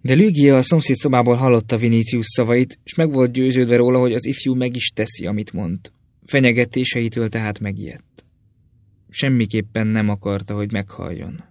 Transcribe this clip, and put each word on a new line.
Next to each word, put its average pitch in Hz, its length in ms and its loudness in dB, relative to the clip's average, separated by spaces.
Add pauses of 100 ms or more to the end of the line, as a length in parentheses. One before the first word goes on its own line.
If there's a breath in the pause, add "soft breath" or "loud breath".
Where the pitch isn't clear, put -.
De 131 140 0
Lügia 147 420 6
a 127 60 4
szomszéd 143 340 2
szobából 123 400 2
hallotta 120 400 2
Vinicius 113 500 0
szavait, 123 580 0
és - 100 -14
meg 160 180 0
volt 127 200 2
győződve 127 440 2
róla, 123 220 4
hogy 127 140 2
az 123 120 -2
ifjú 131 300 -4
meg 123 220 -4
is 117 120 -4
teszi, - 380 -6
amit 104 260 -6
mond. 90 400 -8 (320)
Fenyegetéseitől 120 1040 0
tehát 107 300 -6
megijedt. - 680 -10 (840)
Semmiképpen 110 760 -2
nem 110 220 0
akarta, 101 460 -4
hogy 104 180 -6
meghalljon. 92 800 -10